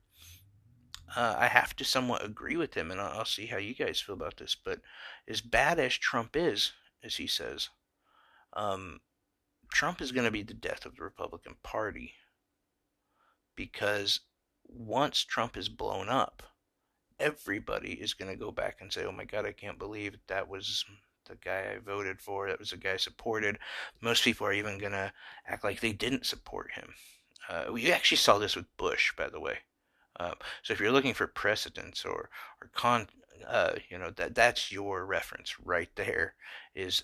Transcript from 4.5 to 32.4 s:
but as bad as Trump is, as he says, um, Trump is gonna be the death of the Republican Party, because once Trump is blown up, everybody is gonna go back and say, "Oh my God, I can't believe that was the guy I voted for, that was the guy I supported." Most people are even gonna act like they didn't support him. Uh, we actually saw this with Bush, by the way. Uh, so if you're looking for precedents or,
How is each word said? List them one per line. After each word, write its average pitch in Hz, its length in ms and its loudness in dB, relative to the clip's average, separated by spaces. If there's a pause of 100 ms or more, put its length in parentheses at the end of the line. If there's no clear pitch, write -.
but - 240 -4 (480)
as 107 140 -4
bad 131 380 4
as 127 140 4
Trump - 420 2
is, 143 360 2 (320)
as - 120 -6
he 69 120 -4
says, - 420 -2 (840)
um, 95 480 -4 (720)
Trump 170 280 2
is 131 100 -4
gonna 123 200 4
be 104 120 -2
the 104 100 -12
death - 320 -6
of - 100 -14
the - 80 -12
Republican - 600 -10
Party, 98 500 -6 (1400)
because 101 640 0 (460)
once 120 560 0
Trump - 340 0
is 98 120 -4
blown 101 380 -4
up, - 360 2 (760)
everybody 107 720 -2
is - 200 -4
gonna 95 220 -8
go 107 160 -8
back - 280 -4
and 95 120 -16
say, 90 120 -4
"Oh 98 80 -4
my 104 140 -10
God, 104 200 -2
I 101 60 -4
can't - 280 -10
believe 101 380 -6 (100)
that 95 200 -2
was 95 380 -4 (400)
the 95 100 -18
guy 95 400 -4
I 104 40 -8
voted 101 420 -4
for, 98 260 -4
that 92 120 0
was 104 120 -8
the 92 60 -8
guy 95 160 -2
I 95 40 0
supported." 107 600 0 (400)
Most 117 240 4
people 107 240 4
are 98 60 4
even 104 240 -2
gonna 101 360 -2 (320)
act - 180 -4
like 101 180 0
they 113 120 2
didn't 123 320 0
support - 460 -6
him. - 240 -12 (540)
Uh, 82 220 -2
we 123 200 2
actually 175 260 6
saw 104 200 10
this 104 180 2
with - 220 -8
Bush, - 400 4
by 73 100 0
the 76 140 -8
way. 71 180 -2 (600)
Uh, 87 160 -4 (260)
so - 120 -2
if 98 60 0
you're 104 120 4
looking 131 220 6
for - 120 0
precedents - 800 -2
or, - 240 -4 (320)